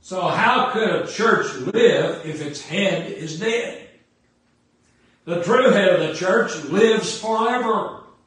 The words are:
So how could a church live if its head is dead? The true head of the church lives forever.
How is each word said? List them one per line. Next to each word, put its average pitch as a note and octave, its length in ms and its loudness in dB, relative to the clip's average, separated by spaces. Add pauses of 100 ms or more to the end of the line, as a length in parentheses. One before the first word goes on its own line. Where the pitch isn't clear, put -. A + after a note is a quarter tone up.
So F#3 180 -8
how F3 520 0
could A3 160 0
a D#3+ 180 -2
church - 480 0
live - 720 2
if D3+ 160 -8
its C#3+ 180 -10
head F#3 500 -2
is D#3 300 -10
dead? - 480 -4 (1400)
The E3+ 200 -2
true B3+ 260 4
head F#3+ 300 4
of D#3 80 -2
the - 60 -6
church F3+ 500 -2
lives G3 540 2
forever. A3+ 800 -2 (260)